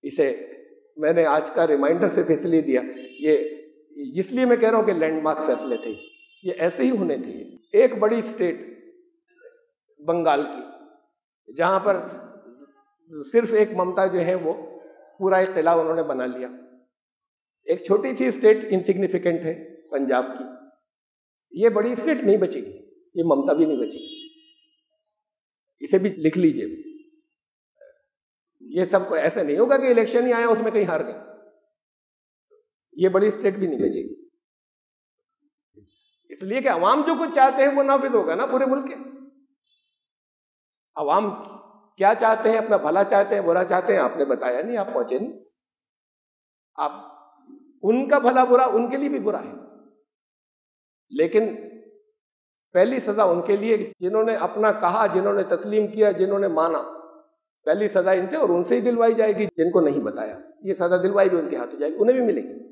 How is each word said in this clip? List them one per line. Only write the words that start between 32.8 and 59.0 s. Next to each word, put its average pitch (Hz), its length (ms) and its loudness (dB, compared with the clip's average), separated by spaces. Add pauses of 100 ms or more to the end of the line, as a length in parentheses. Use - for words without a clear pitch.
ये 180 160 2
बड़ी 202 200 2
state 196 260 -2
भी 190 100 -2
नहीं 135 140 -4
बचेगी। - 360 -6 (2000)
इसलिए 208 320 -6
कि 269 80 0
अवाम 208 340 4
जो 320 140 0
कुछ 330 140 -2
चाहते 269 320 4
हैं 277 120 4
वो 277 100 4
नाफिज 269 280 2
होगा 165 220 2
ना 240 120 -2
पूरे 254 200 0
मुल्क 269 200 -2
के। - 80 -10 (2000)
अवाम 165 340 0 (720)
क्या 202 160 4
चाहते 220 340 2
हैं, 226 80 2
अपना 214 220 2
भला 165 260 2
चाहते 202 300 2
हैं, 190 100 -2
बुरा 175 200 2
चाहते 180 280 0
हैं, 185 80 2
आपने 143 260 0
बताया 123 340 -2
नहीं, 233 160 -4
आप 196 120 -4
पहुंचे 123 300 -4
नहीं। 254 140 -8 (1400)
आप 147 180 -4 (880)
उनका 269 380 2
भला 247 240 4
बुरा 247 220 4
उनके 233 300 0
लिए 285 120 -2
भी 277 120 -4
बुरा 196 180 -2
है, - 140 -14 (1600)
लेकिन 175 420 0 (1200)
पहली 233 260 2
सजा 208 260 0
उनके 180 300 0
लिए 214 200 0 (240)
जिन्होंने 220 360 0
अपना 208 420 0
कहा, 202 300 0
जिन्होंने 190 380 0
तस्लीम 208 420 -2
किया, 208 240 2
जिन्होंने 196 360 0
माना, 160 300 0 (840)
पहली 202 240 0
सजा 185 260 2
इनसे 190 220 -2
और 233 140 2
उनसे 175 240 2
ही 247 60 0
दिलवाई 233 340 2